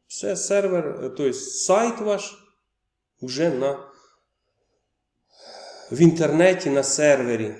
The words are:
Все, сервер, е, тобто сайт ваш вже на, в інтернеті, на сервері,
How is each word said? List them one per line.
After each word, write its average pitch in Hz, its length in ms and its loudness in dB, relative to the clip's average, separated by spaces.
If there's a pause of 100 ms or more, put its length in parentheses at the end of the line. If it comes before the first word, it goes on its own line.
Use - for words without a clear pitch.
Все, - 280 -6
сервер, 185 520 -2
е, 131 220 -8
тобто 135 240 -2
сайт 226 680 -2
ваш 208 440 -6 (800)
вже 131 280 -4
на, 139 300 -4 (2000)
в 120 100 -4
інтернеті, 165 680 4
на 139 140 0
сервері, 123 760 0